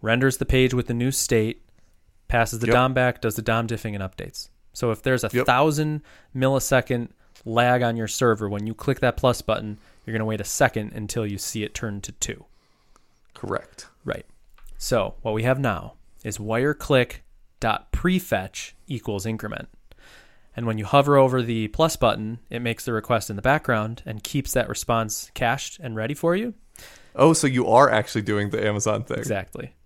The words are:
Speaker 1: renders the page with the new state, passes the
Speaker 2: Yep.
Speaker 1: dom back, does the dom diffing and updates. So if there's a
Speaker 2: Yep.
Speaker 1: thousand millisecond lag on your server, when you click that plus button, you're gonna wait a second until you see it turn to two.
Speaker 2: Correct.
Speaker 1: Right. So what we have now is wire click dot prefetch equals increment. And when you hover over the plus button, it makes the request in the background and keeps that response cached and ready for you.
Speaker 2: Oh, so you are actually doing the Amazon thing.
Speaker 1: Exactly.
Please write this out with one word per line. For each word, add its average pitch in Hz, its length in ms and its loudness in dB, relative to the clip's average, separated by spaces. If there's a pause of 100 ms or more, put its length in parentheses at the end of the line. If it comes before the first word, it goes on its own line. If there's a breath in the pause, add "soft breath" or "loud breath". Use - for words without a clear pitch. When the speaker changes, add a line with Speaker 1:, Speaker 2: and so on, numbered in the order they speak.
Speaker 1:
renders 127 360 2
the - 80 -2
page 127 280 4
with 123 140 0
the 120 60 -2
new 120 180 0
state, 113 500 0 (640)
passes 117 320 0
the 120 80 0
Speaker 2:
Yep. 113 60 4
Speaker 1:
dom 127 200 4
back, 127 280 0
does 110 140 -2
the 113 60 -6
dom 113 260 0
diffing 110 280 -6
and 98 80 -6
updates. - 460 -12 (240)
So 120 180 -2
if 107 100 -4
there's 127 220 2
a 110 80 -2
Speaker 2:
Yep. 123 140 2
Speaker 1:
thousand 151 560 2 (340 soft breath)
millisecond 127 760 2 (360)
lag 123 360 4
on 117 140 0
your 113 120 -4
server, 107 420 2
when 104 180 -4
you 110 60 -6
click - 280 -2
that 123 140 2
plus 123 260 2
button, 107 360 -4 (280 soft breath)
you're 113 80 -8
gonna 110 120 -2
wait 107 160 -4
a 101 40 -8
second - 480 -2
until 107 320 -4
you 101 120 -6
see 107 260 -6
it - 100 -8
turn 101 280 -6
to - 120 -12
two. - 300 -8 (920)
Speaker 2:
Correct. - 540 -8 (160)
Speaker 1:
Right. - 220 -8 (520)
So 104 440 -2
what 113 120 -4
we 110 100 -2
have 127 160 2
now 113 340 -4 (300)
is 107 160 -8
wire 113 340 0
click - 500 0 (360)
dot - 340 -2
prefetch 175 800 -2 (140)
equals 107 380 -6
increment. 110 440 -8 (840 soft breath)
And 117 120 -4
when 110 100 -2
you 107 80 -6
hover 143 320 4
over 131 240 4
the 113 280 -2
plus 160 260 0
button, 110 440 0 (100)
it 117 120 -8
makes 117 240 -4
the 120 80 -4
request 110 360 0
in 101 80 -6
the 101 40 -10
background 117 640 0
and 110 180 -10
keeps - 280 -4
that 120 180 0
response 113 640 -4
cached 127 460 -2
and 123 160 -8
ready 113 180 -4
for 165 220 0
you. 220 180 -4 (600 loud breath)
Speaker 2:
Oh, 160 180 8
so 160 140 2
you 127 200 2
are 127 220 8
actually 110 340 0
doing 104 260 0
the 104 160 -2
Amazon 107 380 0
thing. - 140 -6
Speaker 1:
Exactly. 110 560 -6 (120)